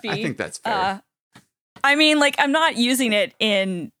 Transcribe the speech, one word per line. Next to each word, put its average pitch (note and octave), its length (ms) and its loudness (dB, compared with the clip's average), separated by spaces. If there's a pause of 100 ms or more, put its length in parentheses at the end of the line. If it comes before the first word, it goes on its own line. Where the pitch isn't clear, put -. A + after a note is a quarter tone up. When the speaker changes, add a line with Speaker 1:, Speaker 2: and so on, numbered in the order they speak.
Speaker 1:
I - 80 -4
Speaker 2:
fee. C3+ 80 -6
Speaker 1:
think C3+ 140 -6
that's E2 220 -8
fair. A3+ 140 -4
Speaker 2:
Uh, G3 240 -2 (840)
I C#4 120 4
mean, D4+ 240 4
like, C#4+ 180 2
I'm C#4+ 140 0
not D#4 260 0
using A#3+ 360 0
it G3+ 260 0
in, F#3+ 600 -2